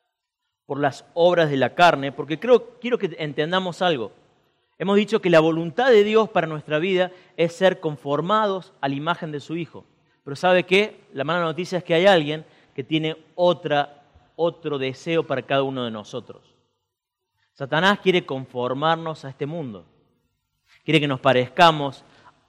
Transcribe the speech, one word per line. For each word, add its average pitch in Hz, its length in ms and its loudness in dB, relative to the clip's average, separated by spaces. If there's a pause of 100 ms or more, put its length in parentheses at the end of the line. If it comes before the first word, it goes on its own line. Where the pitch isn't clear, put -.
(640)
por 139 140 -8
las 143 240 -2 (100)
obras 170 360 4
de 143 80 -2
la 123 180 0
carne, 147 380 4
porque 151 260 -8
creo, 233 400 2
quiero 240 180 -2
que 180 220 -6
entendamos 160 640 -4
algo. 151 320 -2 (640)
Hemos 190 180 0
dicho 208 260 0
que 185 80 -2
la 160 120 6
voluntad 165 480 0
de 208 160 6
Dios 214 240 2
para 165 180 0
nuestra 151 320 -4
vida 180 320 0 (240)
es 165 180 -2
ser 185 280 2
conformados 165 1000 -2
a 139 80 -4
la 139 80 -4
imagen 160 380 -6
de 143 80 -10
su 160 160 -10
Hijo. 143 260 -12 (400)
Pero 139 140 -12
¿sabe 180 280 4
qué? 202 360 0 (100)
La 135 140 -6
mala 170 160 -2
noticia 170 380 -4
es - 40 -8
que 170 100 -2
hay 170 120 2
alguien 160 400 2 (280)
que 131 120 -10
tiene 156 320 -2 (180)
otra, 156 680 0 (360)
otro 160 400 -4
deseo 131 500 -4
para 131 140 -4
cada 139 220 0
uno 135 200 -4
de 117 80 -6
nosotros. - 640 -14 (960)
Satanás 160 480 0
quiere 180 260 0
conformarnos 143 1000 -4
a 139 40 -12
este 135 160 -8
mundo. 135 400 -10 (1000)
Quiere 151 160 4
que 147 60 -2
nos 131 120 -4
parezcamos 139 840 2 (440)